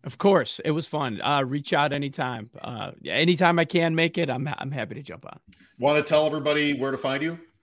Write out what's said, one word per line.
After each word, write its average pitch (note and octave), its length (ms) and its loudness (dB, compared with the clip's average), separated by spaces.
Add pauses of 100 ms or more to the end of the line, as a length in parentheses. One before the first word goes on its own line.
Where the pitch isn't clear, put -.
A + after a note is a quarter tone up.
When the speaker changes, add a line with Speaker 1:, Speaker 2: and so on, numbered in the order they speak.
Speaker 1:
Of - 120 -12
course. F#3+ 460 4
It D#3 80 0
was D3+ 160 -2
fun. C3 340 -4
Uh, C#3 220 2
reach C#3 300 -4
out D3 180 2
anytime. C3 580 -6 (120)
Uh, A#2 300 -10 (140)
anytime E3+ 540 4
I E3 60 4
can E3 300 2
make E3 220 0
it, E3 120 -2
I'm, B2 180 -4 (100)
I'm C3+ 140 -8
happy C3+ 240 -6
to D3 80 -12
jump - 220 -16
on. - 140 -18 (380)
Speaker 2:
Want C#3+ 200 2
to D3 60 4
tell D#3 220 4
everybody D3 480 0
where C3 180 -2
to C3 60 -4
find C#3 240 -2
you E3 160 -4 (260)